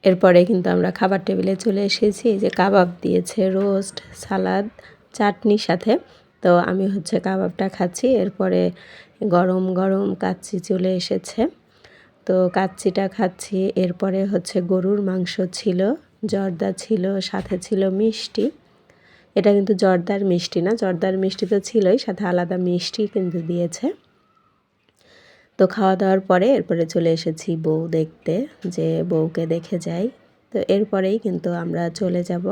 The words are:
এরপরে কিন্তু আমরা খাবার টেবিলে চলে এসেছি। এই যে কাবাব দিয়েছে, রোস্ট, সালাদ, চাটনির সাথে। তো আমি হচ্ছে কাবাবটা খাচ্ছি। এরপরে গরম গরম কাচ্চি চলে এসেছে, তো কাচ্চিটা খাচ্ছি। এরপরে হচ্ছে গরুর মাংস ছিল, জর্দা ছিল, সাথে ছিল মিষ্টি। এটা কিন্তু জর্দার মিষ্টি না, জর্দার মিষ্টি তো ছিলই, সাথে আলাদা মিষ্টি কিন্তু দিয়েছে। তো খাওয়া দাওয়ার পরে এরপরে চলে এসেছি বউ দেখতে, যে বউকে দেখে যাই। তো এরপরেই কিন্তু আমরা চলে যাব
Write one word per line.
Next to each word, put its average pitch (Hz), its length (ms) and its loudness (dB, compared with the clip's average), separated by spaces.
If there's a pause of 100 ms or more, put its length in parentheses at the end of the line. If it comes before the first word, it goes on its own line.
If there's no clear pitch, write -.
এরপরে 180 320 8 (100)
কিন্তু 185 240 2
আমরা 180 240 2
খাবার 190 280 2
টেবিলে 190 280 0 (100)
চলে 202 260 0
এসেছি। 208 340 0 (100)
এই 190 100 -2
যে - 60 2 (100)
কাবাব 190 280 6 (140)
দিয়েছে, 180 380 -2 (160)
রোস্ট, 196 400 0 (260)
সালাদ, 190 440 -2 (520)
চাটনির 208 500 2
সাথে। 185 240 2 (500)
তো 180 80 4 (200)
আমি 190 140 0 (100)
হচ্ছে 180 220 -4 (100)
কাবাবটা 190 400 -2 (100)
খাচ্ছি। 180 300 -2 (160)
এরপরে 185 380 0 (720)
গরম 185 300 2 (160)
গরম 190 280 0 (140)
কাচ্চি 185 340 -4 (120)
চলে 185 220 0 (100)
এসেছে, - 400 -6 (840)
তো 185 80 2 (220)
কাচ্চিটা 190 480 -2 (120)
খাচ্ছি। 185 420 -4 (260)
এরপরে 185 360 -2 (120)
হচ্ছে 185 240 -4 (160)
গরুর 190 360 2
মাংস 185 260 -4 (240)
ছিল, 180 220 -2 (520)
জর্দা 196 380 -2 (120)
ছিল, 180 220 0 (260)
সাথে 190 240 -4 (120)
ছিল 196 160 0 (180)
মিষ্টি। 220 460 0 (920)
এটা 196 200 4
কিন্তু 202 160 2 (100)
জর্দার 190 480 2
মিষ্টি 175 360 0
না, 208 60 2 (100)
জর্দার 190 400 0
মিষ্টি 190 300 -2
তো 202 60 2 (100)
ছিলই, 208 360 4
সাথে 202 180 -6 (100)
আলাদা 180 240 0 (100)
মিষ্টি 175 360 -2 (120)
কিন্তু 180 240 -2 (120)
দিয়েছে। 175 360 -4 (1700)
তো 196 60 6 (100)
খাওয়া 190 260 2
দাওয়ার 190 280 4
পরে 185 180 4 (120)
এরপরে 170 260 -2 (100)
চলে 165 240 2
এসেছি 160 320 -6 (140)
বউ 156 180 0 (140)
দেখতে, 160 380 -2 (400)
যে 160 140 -2 (220)
বউকে 165 340 0 (100)
দেখে 170 220 -6 (100)
যাই। 170 200 -4 (460)
তো 220 60 -4 (160)
এরপরেই 202 500 0
কিন্তু 180 240 -4 (140)
আমরা 170 220 -4 (160)
চলে 180 300 0
যাব 175 220 -4